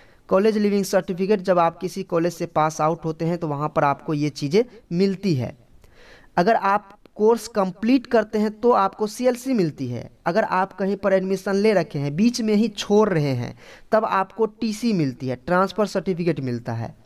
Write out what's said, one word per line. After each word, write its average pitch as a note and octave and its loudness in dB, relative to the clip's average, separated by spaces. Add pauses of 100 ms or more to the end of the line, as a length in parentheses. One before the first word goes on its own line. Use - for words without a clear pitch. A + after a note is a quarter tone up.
(280)
कॉलेज G#3 2
लिविंग G3+ 2
सर्टिफिकेट, F#3+ 0
जब F3+ 2
आप E3 2
किसी F#3 -8
कॉलेज E3+ -2
से E3+ -8
पास D#3 -2
आउट D#3+ -2
होते D#3+ -4
हैं E3+ -2
तो E3+ -6
वहाँ D3 -4
पर D3 2
आपको C#3+ 0
ये D3 -2
चीज़ें D3 0 (280)
मिलती F#3+ 0
है। A#2+ -6 (800)
अगर G3 4
आप G3 -2 (180)
कोर्स A3+ 2
कंप्लीट A3 0
करते G#3+ 0
हैं G#3+ -2
तो A#3+ 4
आपको G3+ 0
सीएलसी B3 -2
मिलती D3+ -2
है, B2 -8 (160)
अगर F3+ 0
आप F#3 -2
कहीं G3 -4
पर G3 0
एडमिशन F#3+ 0
ले G#3 2
रखे E3 0
हैं, C#3+ -4
बीच A#3 2
में G#3+ 0
ही G#3+ 4
छोड़ G#3 2
रहे D3 0
हैं, A#2+ -6 (340)
तब A3 2
आपको G3 0
टीसी G#3+ -2
मिलती C3 -2
है, B2+ -4
ट्रांसफ़र F#3 0
सर्टिफिकेट E3+ -2
मिलता A#2+ -6
है। A2+ -6 (100)